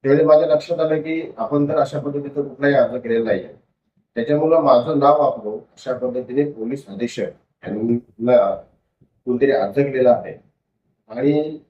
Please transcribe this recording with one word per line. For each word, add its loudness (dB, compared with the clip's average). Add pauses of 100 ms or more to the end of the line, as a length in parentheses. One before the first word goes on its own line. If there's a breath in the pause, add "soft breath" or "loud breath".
त्यावेळी 4
माझ्या 6
लक्षात -2
आलं 0
की -6
आपण 0
तर -2
अशा -2
पद्धतीचा -8
कुठलाही -2
अर्ज 0
केलेला -2
नाहीये. -4 (640)
त्याच्यामुळं 2
माझं 2
नाव 4
वापरून -2
अशा -10
पद्धतीने -4
पोलीस -8
अधीक्षक -6 (400)
यांना 0 (720)
कोणतरी 0
अर्ज -2
केलेला 2
आहे -2 (720)
आणि -2 (100)